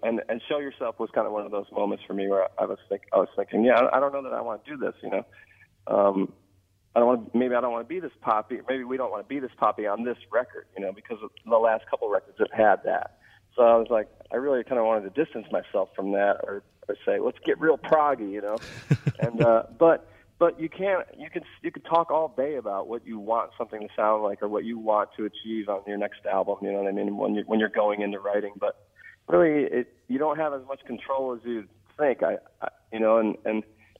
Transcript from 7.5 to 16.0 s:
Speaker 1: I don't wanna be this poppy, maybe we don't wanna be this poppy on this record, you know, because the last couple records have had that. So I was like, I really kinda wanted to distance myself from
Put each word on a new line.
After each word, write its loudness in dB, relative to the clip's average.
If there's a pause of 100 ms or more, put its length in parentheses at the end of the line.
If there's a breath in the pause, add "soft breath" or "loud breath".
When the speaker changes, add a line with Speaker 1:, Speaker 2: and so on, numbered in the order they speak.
Speaker 1:
I 2
don't -2
wanna -6
be -8
this -10 (100)
poppy, -2
maybe -4
we -6
don't -4
wanna -8
be -8
this -8
poppy 2
on -2
this -4 (140)
record, -2 (100)
you -8
know, -4
because -12 (280)
the 4
last 2
couple -4
records -4
have 0
had 4
that. -4 (360 soft breath)
So 6
I 8
was 2
like, 0 (240)
I -2
really 0
kinda 0
wanted 0
to 0
distance -10
myself -2
from -4